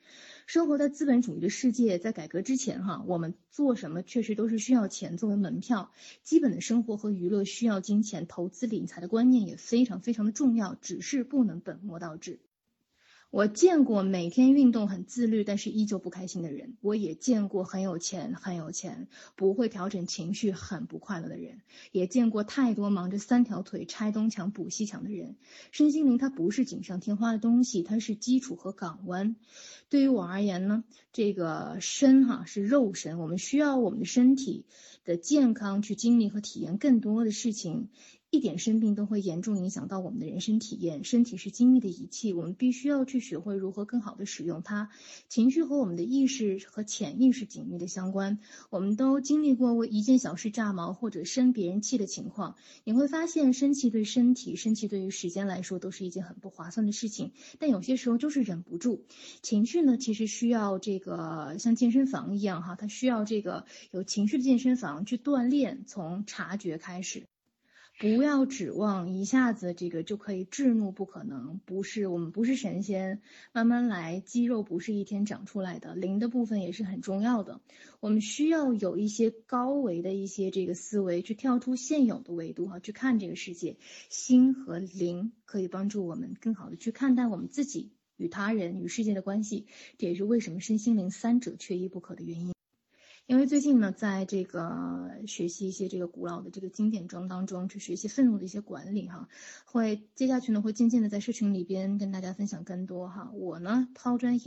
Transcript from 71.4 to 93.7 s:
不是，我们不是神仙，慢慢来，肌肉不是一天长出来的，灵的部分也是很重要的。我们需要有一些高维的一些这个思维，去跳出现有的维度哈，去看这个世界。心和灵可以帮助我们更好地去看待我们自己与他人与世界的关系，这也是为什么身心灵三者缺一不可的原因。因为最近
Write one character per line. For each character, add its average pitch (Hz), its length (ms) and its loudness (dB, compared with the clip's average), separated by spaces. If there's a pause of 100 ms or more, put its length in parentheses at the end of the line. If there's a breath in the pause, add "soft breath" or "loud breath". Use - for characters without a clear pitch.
不 190 180 -6
是， 202 260 -4
我 175 100 -2
们 170 120 -4
不 214 140 -2
是 262 100 2
神 190 280 -2
仙， 190 400 -4 (300 loud breath)
慢 226 140 2
慢 240 220 4
来， 175 320 -4
肌 240 240 -2
肉 233 180 0
不 175 180 -4
是 220 120 -4
一 202 100 -2
天 202 220 -2
长 202 220 -6
出 196 160 -6
来 175 160 -6
的， 165 160 -12
灵 190 240 -2
的 233 100 0
部 240 160 0
分 214 160 -2
也 175 120 -4
是 220 120 -6
很 190 160 -6
重 196 220 -4
要 233 200 2
的。 - 200 -14 (380 loud breath)
我 214 100 -2
们 220 100 4
需 294 300 0
要 294 240 2
有 202 240 0
一 208 100 0
些 220 220 2
高 247 400 -4
维 233 320 0
的 185 100 -4
一 196 140 -4
些 190 240 -4
这 190 160 -2
个 175 80 -2
思 208 260 -4
维， 180 220 0
去 226 100 -8
跳 247 260 0
出 254 160 -2
现 277 300 2
有 214 160 2
的 175 140 -10
维 165 180 -6
度 170 140 -4
哈， 185 140 -10
去 208 120 -12
看 247 260 0
这 190 100 -4
个 170 60 -8
世 180 200 -10
界。 170 240 -8 (320 loud breath)
心 254 420 6
和 175 260 -6
灵 185 540 -4 (140)
可 - 120 -6
以 185 80 -2
帮 190 220 -4
助 208 180 -4
我 165 80 -6
们 170 240 -10
更 226 160 -2
好 180 140 -12
地 - 80 -12
去 226 160 -6
看 262 220 4
待 240 120 2
我 202 120 -2
们 - 100 -8
自 285 160 -4
己 - 280 -8 (260)
与 175 100 -4
他 196 240 -4
人 185 300 -2
与 175 60 -6
世 220 160 -2
界 214 100 0
的 190 80 -2
关 202 200 -2
系， 208 220 -6 (320 loud breath)
这 202 100 -4
也 170 80 -2
是 180 80 -4
为 226 160 2
什 208 140 -4
么 175 80 -8
身 220 160 0
心 214 220 2
灵 185 120 -2
三 240 300 2
者 170 180 -6
缺 180 200 -6
一 185 100 -4
不 185 100 -12
可 180 160 -14
的 170 80 -14
原 170 180 -8
因。 180 140 -6 (720 soft breath)
因 254 80 6
为 269 80 8
最 277 160 4
近 269 200 6